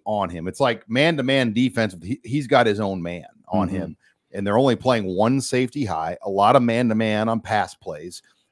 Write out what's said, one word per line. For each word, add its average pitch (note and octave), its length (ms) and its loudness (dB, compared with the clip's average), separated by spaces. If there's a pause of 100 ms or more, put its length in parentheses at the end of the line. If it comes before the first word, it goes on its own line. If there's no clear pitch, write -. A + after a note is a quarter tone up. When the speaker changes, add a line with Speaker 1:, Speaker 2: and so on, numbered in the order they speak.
Speaker 1:
on G2+ 240 -2
him. E2+ 180 -8
It's F#2 140 -6
like A#2+ 280 -2
man-to-man C3+ 640 2
defense. A#2 500 0
He, G2+ 220 -8
he's C3+ 240 -4
got B2 180 6
his G#2 140 0
own G2 220 -4
man F2 240 -8 (240)
on F2+ 180 0
Speaker 2:
Mm-hmm. F#2 80 -4
Speaker 1:
him, D#2+ 220 -8 (340)
and G2+ 160 -6
they're G2+ 100 2
only B2+ 200 4
playing A#2+ 280 0
one A2 360 2
safety B2+ 440 -2
high, E2 380 -6
a G2+ 60 -8
lot G2+ 260 6
of B2+ 80 6
man-to-man A2+ 640 0
on A2+ 140 -2
pass G2+ 340 -2
plays, E2 460 -14 (300)